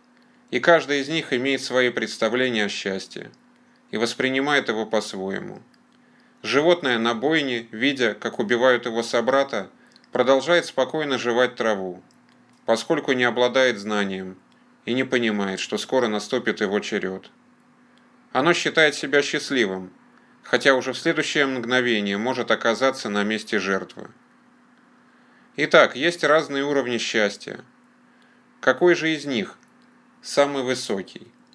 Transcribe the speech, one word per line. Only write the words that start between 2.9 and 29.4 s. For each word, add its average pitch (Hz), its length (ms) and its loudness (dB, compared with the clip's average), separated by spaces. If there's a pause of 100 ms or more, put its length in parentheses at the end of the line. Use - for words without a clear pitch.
и - 40 -6
воспринимает 131 720 0
его 110 180 -2
по-своему. 101 760 -6 (840)
Животное 139 560 2
на 117 160 0
бойне, 131 560 -2
видя, 120 420 0
как - 240 -8
убивают 120 480 4
его 117 160 -4
собрата, 117 720 0 (400)
продолжает 135 560 4
спокойно 139 500 -2
жевать 120 380 2
траву, 95 480 -2 (640)
поскольку 139 460 0
не 127 100 0
обладает 123 560 2
знанием 98 580 -4 (480)
и 117 80 -2
не 127 100 0
понимает, 107 560 0
что - 200 -4
скоро 127 280 0
наступит 110 540 -2
его 104 180 0
черёд. 95 520 -6 (1000)
Оно 143 220 2
считает 156 400 2
себя 143 300 2
счастливым, 104 680 -2 (520)
хотя 131 320 4
уже 127 180 -2
в - 60 -8
следующее 151 480 0
мгновение 117 720 0
может 123 320 -2
оказаться 117 580 0
на 101 140 0
месте 107 340 -2
жертвы. 95 540 -4 (1400)
Итак, 151 400 4
есть 170 280 -2
разные 143 400 2
уровни 131 360 0
счастья. - 600 -2 (1000)
Какой 170 340 4
же 160 180 -2
из 147 140 -6
них 120 320 -4 (640)